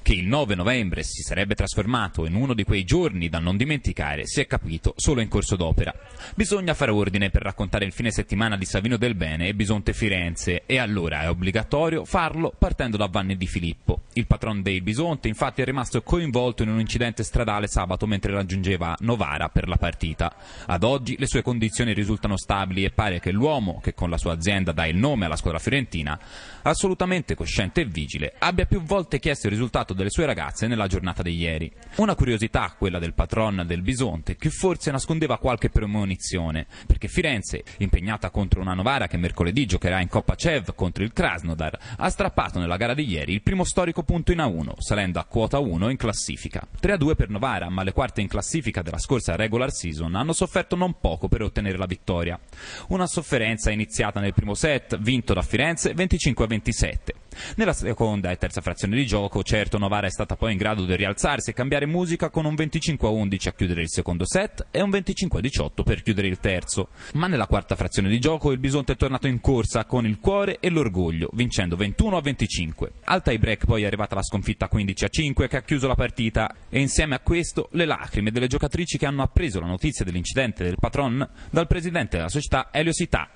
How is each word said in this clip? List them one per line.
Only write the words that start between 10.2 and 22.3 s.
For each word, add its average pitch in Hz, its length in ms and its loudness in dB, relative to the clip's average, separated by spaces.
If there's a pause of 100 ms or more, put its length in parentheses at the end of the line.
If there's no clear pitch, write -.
e 131 140 2
allora 85 440 -2
è 82 60 0
obbligatorio 107 760 0
farlo 160 520 0
partendo 131 380 2
da 101 120 2
Vanni 95 280 0
Di 92 100 -2
Filippo. - 580 -2 (100)
Il 117 120 0
patron 107 360 0
dei 95 180 0
Bisonte 120 480 -2
infatti 131 340 0
è 127 40 2
rimasto 127 360 -2
coinvolto 123 640 2
in 110 60 2
un 110 100 2
incidente 113 440 0
stradale 104 440 0
sabato 92 400 -2
mentre 101 240 0
raggiungeva 92 680 0
Novara 82 480 0
per - 180 0
la 87 100 0
partita. 85 560 -2 (320)
Ad 87 180 0
oggi 131 360 0
le 131 80 -2
sue 120 140 2
condizioni 113 520 0
risultano 101 440 0